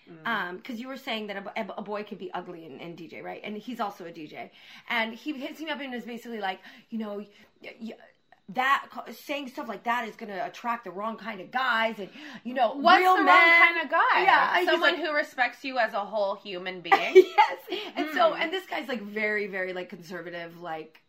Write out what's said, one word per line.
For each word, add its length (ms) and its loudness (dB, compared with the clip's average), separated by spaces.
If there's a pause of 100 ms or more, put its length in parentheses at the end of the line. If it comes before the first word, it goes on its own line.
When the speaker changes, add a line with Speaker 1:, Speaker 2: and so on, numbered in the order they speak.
Speaker 1:
Mm. 180 -12
Speaker 2:
um, 340 -4
'cause 180 -12
you 80 -12
were 120 -12
saying 300 -8
that 100 -8
a, 240 -10
a, 160 -10
a 40 -10
boy 220 -8
could 140 -14
be 160 -12
ugly 320 -10
and, 140 -16
and 180 -12
D 100 -16
J, 140 -16
right? 200 -12
And 140 -10
he's 240 -10
also 240 -6
a 80 -14
D 140 -14
J. 260 -14 (380)
And 240 -2
he 180 -10
hits 280 -10
me 100 -8
up 100 -6
and 140 -10
is 100 -8
basically 360 -10
like, 200 -6 (300)
you 80 -6
know, 260 -8 (380)
y-, 180 -16
y-, 120 -12 (580)
that, 360 0 (400)
saying 220 -8
stuff 180 -10
like 180 -10
that 220 0
is 80 -12
gonna 320 -8
attract 380 -6
the 80 -10
wrong 240 -8
kind 240 -12
of 100 -16
guys, 480 0
and, 100 -10 (360)
you 100 -8
know, 200 2
Speaker 1:
What's 260 8
Speaker 2:
real 160 6
Speaker 1:
the 80 4
Speaker 2:
men. 100 10
Speaker 1:
wrong 240 10
kind 240 6
of 80 -6
guy? 320 4
Speaker 2:
Yeah, 380 4
he's 80 2
Speaker 1:
Someone 260 4
Speaker 2:
like 100 -4
Speaker 1:
who 80 -2
respects 520 -2
you 140 -6
as 160 0
a 100 -2
whole 320 -2
human 440 -10
Speaker 2:
<laughs> 80 -12
Speaker 1:
being. 60 6 (220)
Speaker 2:
Yes. 420 8 (380)
And 180 -2
so, 200 4
Speaker 1:
Hmm. 80 -4
Speaker 2:
and 100 -4
this 140 -4
guy's, 200 -6
like, 160 -6
very, 460 -4
very, 240 -6
like, 160 -10
conservative, 720 -14
like, 460 -12